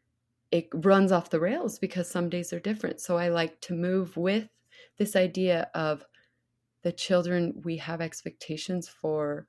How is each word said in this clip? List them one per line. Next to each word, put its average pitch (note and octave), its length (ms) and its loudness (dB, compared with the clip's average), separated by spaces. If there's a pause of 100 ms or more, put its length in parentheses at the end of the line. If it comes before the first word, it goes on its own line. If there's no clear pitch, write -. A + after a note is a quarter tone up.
(520)
it E3 220 0
runs F#3+ 380 6
off - 180 2
the D#3+ 100 2
rails A#3+ 380 -2
because F#3 320 -4
some F3 200 -2
days F3 220 -6
are E3+ 80 -6
different. - 400 -4
So F3 180 0
I F3 100 2
like E3 340 0
to F3+ 120 -6
move F3+ 420 0
with G3+ 340 0 (480)
this G#3 180 0
idea F#3 580 2
of D3+ 300 -2 (800)
the F3 100 0
children, F3 720 0
we E3 140 -4
have D#3+ 220 -6
expectations E3 880 -6
for, D3+ 600 -4